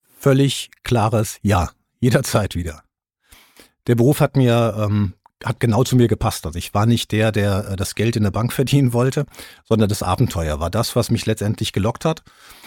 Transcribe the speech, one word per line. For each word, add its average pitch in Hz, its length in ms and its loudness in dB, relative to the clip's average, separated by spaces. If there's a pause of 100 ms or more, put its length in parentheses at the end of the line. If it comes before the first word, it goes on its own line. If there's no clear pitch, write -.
(220)
Völlig 139 480 2 (140)
klares 110 580 0
Ja. 82 280 0 (320)
Jederzeit 120 520 0
wieder. 82 300 -8 (1040)
Der 120 80 4
Beruf 120 240 4
hat 156 160 0
mir, 117 420 2
ähm, 104 360 0 (280)
hat - 200 -6
genau 117 240 2
zu - 100 0
mir 120 140 6
gepasst. 107 360 -2
Also 82 140 -8
ich - 140 -10
war 104 120 2
nicht 117 280 0
der, 107 180 2
der, 101 380 -2
äh, 98 80 -6
das 95 180 -6
Geld 113 220 0
in 110 60 2
der 98 80 2
Bank 110 200 -2
verdienen 139 400 2
wollte, 131 340 0 (380)
sondern 110 240 2
das 98 160 -4
Abenteuer 85 560 -2
war 82 100 -4
das, 104 280 -4
was 117 120 0
mich 113 160 -2
letztendlich 107 460 -4
gelockt 107 320 -2
hat. 160 200 -2 (420)